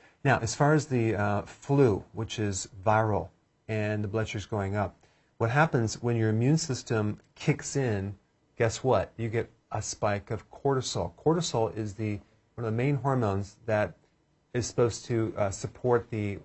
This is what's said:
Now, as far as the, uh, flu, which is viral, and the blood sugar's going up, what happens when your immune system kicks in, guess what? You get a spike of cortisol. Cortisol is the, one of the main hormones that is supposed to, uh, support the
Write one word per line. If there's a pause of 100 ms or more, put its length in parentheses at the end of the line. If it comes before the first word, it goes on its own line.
(240)
Now,
as
far
as
the,
uh,
flu, (100)
which
is (160)
viral, (380)
and
the
blood
sugar's
going
up, (420)
what
happens
when
your
immune
system (160)
kicks
in, (420)
guess
what?
You
get (200)
a
spike
of
cortisol. (100)
Cortisol
is
the, (320)
one
of
the
main
hormones
that (580)
is
supposed
to,
uh,
support
the